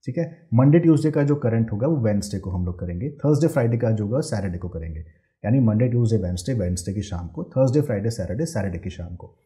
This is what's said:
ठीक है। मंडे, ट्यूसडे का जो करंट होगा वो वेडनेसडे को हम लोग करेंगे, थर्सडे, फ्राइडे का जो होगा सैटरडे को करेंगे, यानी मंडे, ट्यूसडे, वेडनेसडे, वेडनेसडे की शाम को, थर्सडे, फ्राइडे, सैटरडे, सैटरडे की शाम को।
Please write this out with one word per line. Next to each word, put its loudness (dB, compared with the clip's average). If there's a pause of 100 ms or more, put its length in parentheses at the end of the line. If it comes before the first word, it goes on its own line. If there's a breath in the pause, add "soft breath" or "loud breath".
ठीक -4
है। -6
मंडे, 8
ट्यूसडे 4
का 2
जो 2
करंट 0
होगा -2
वो 0
वेडनेसडे -2
को -8
हम -4
लोग -6
करेंगे, -6
थर्सडे, 2
फ्राइडे 2
का 0
जो 0
होगा 0
सैटरडे -4
को -8
करेंगे, -10 (460 soft breath)
यानी 4
मंडे, 4
ट्यूसडे, 2
वेडनेसडे, -2
वेडनेसडे -2
की -4
शाम -8
को, -10
थर्सडे, 2
फ्राइडे, -2
सैटरडे, -4
सैटरडे -4
की -8
शाम -12
को। -18 (100)